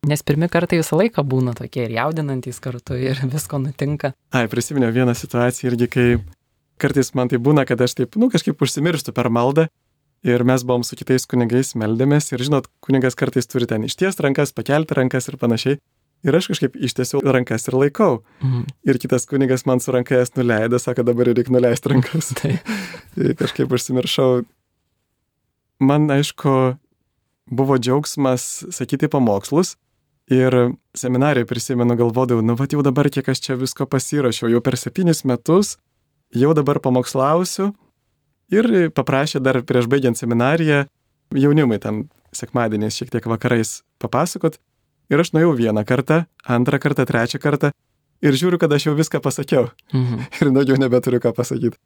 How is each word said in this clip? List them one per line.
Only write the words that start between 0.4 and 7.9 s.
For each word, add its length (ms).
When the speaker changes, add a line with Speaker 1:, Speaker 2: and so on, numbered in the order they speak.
Speaker 1:
kartai 320
visą 160
laiką 320
būna 300
tokie 260
ir 140
jaudinantys 640
kartu 320
ir 320
visko 320
nutinka. 540
Speaker 2:
Ai, 160
prisiminiau 480
vieną 220
situaciją 560
irgi, 180
kai 160
kartais 400
man 80
tai 100
būna, 300
kad 160
aš 160